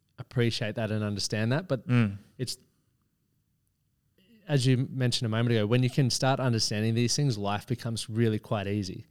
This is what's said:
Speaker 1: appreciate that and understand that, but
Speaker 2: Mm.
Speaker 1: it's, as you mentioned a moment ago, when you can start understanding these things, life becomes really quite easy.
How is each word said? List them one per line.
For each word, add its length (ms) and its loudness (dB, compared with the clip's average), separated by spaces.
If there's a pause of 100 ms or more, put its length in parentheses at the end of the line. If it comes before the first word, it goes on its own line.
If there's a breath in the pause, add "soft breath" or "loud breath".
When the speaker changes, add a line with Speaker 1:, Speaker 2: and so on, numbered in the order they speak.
(180)
Speaker 1:
appreciate 580 -2
that 140 -2
and 140 -2
understand 480 -2
that, 160 -4
but 200 -4
Speaker 2:
Mm. 300 2 (200)
Speaker 1:
it's, 180 -6 (1900)
as 200 2
you 240 4
mentioned 360 0
a 20 -2
moment 220 2
ago, 160 4
when 160 4
you 80 2
can 200 2
start 300 2
understanding 540 0
these 200 2
things, 220 2
life 300 -2
becomes 420 -6
really 300 2
quite 280 -4
easy. 440 -4